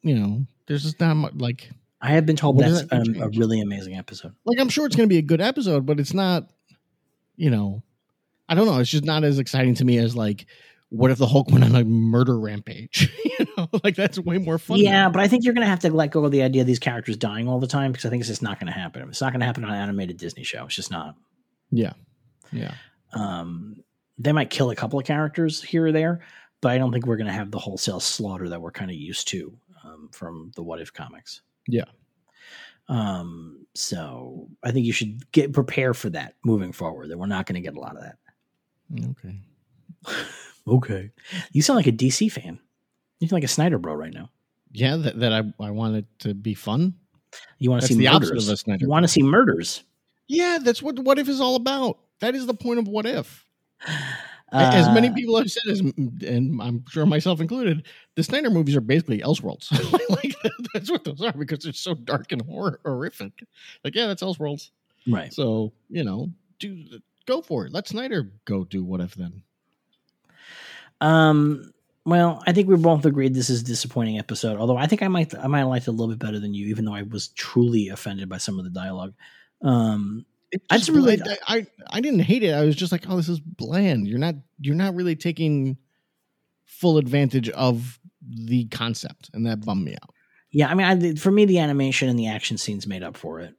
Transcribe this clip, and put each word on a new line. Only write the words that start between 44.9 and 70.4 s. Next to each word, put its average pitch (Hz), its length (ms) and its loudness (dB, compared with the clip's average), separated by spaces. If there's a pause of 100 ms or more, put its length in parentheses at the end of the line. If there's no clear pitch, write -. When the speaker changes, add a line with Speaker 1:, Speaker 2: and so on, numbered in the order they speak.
Speaker 1:
that, 143 240 -2
that 120 100 2
I, 110 120 2 (200)
I 104 80 -6
want 110 240 -2
it 107 100 -2 (140)
to 107 140 -4
be 101 220 -6
fun. 160 400 -2 (640)
Speaker 2:
You 123 120 2
wanna 123 140 2
Speaker 1:
That's 127 100 2
Speaker 2:
see 117 40 6
Speaker 1:
the 127 140 6
Speaker 2:
murders. - 200 6
Speaker 1:
opposite 110 180 -2
of 107 40 2
a 101 40 -2
Snyder 101 260 -2
Speaker 2:
You 131 60 0
wanna 156 140 4
Speaker 1:
bro. 170 40 4
Speaker 2:
see 160 160 6
murders. 139 600 2 (440)
Speaker 1:
Yeah, 339 340 2
that's 240 220 0
what 294 160 -6
What 269 200 2
If 277 100 -2
is 269 100 0
all 254 160 2
about. 262 440 -2 (200)
That 247 160 -2
is 262 120 -6
the 247 60 -2
point 240 260 -2
of 220 100 -2
What 214 160 -4
If. 240 400 -6 (420)
A-, 156 80 -6 (560)
as 135 420 6
many 233 140 8
Speaker 2:
Uh, 233 60 0
Speaker 1:
people 226 240 0
have 226 120 0
said, 220 220 -4
as, 208 80 0
and 127 840 -2
I'm 120 280 -6
sure 156 160 0
myself 165 340 2
included, 165 440 -2 (320)
the 160 80 0
Snyder 277 260 0
movies 156 260 2
are 135 60 4
basically 123 380 0
Elseworlds. - 520 -4 (300)
<laughs> 480 80 -6
Like, - 260 -2 (380)
that's 202 180 -6
what 349 140 -4
those 147 160 -10
are, 220 100 -2
because 147 280 -6
they're 156 120 -10
so 180 220 -6
dark 127 400 -4
and 123 80 -4
hor-, 170 420 -6
horrific. 156 480 -8 (540)
Like, 143 100 -6
yeah, 226 120 0
that's 196 140 -6
Elseworlds. 147 500 -8 (360)
Speaker 2:
Right. 90 260 -2
Speaker 1:
So, 110 380 -2 (180)
you 165 140 -4
know, 120 300 -6 (260)
do, 165 400 -14 (260)
go 269 160 -2
for 131 240 -6
it. 135 60 -14
Let 202 160 -8
Snyder 208 460 -6 (100)
go 98 220 -4
do 95 180 -6
What 90 160 -6
If 90 160 -8
then. 87 280 -12 (1600)